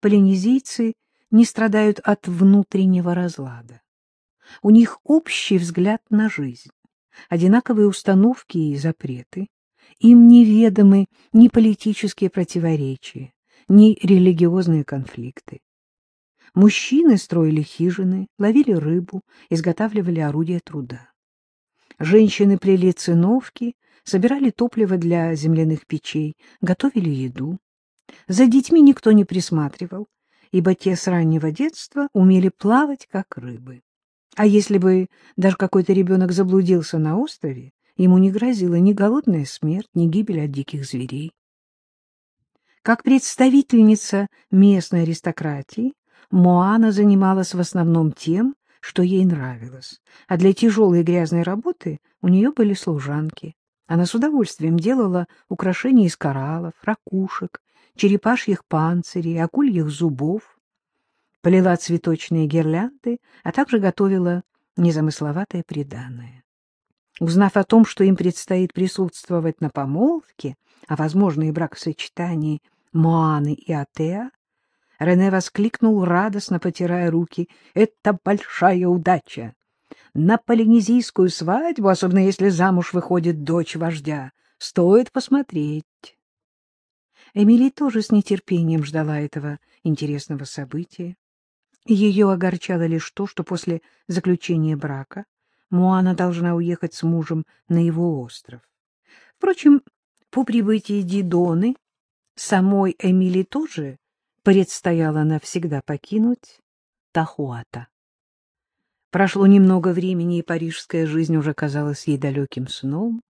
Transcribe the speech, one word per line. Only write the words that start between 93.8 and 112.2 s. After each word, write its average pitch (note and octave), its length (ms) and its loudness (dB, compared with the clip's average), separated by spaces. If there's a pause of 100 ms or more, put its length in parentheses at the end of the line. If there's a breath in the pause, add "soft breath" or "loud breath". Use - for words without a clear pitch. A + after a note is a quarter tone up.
заключения E3+ 680 -2
брака C#3+ 500 -12 (440)
Моана F#3 440 0
должна F3 400 -4
уехать E3+ 400 -6
с - 80 -14
мужем E3 420 -4 (240)
на E3+ 160 0
его E3 380 -2
остров. A#2+ 400 -20 (760 soft breath)
Впрочем, D4 460 2 (480)
по B3+ 140 -2
прибытии G#3 580 -2
Дидоны F3+ 720 -2 (580)
самой G3 640 0
Эмили F#3 440 0
тоже E3 560 -8 (440)
предстояло E3 800 0
навсегда D#3 600 -6
покинуть G#3+ 760 -6 (520)
Тахуата. B2+ 760 -8 (1200)
Прошло G3 360 0
немного F#3+ 420 6
времени, F3 500 -4
и E3+ 40 -6
парижская E3 640 -6
жизнь D#3+ 300 -2
уже D3+ 160 -2
казалась D3 540 -6
ей D3 120 -4
далеким C3+ 500 -6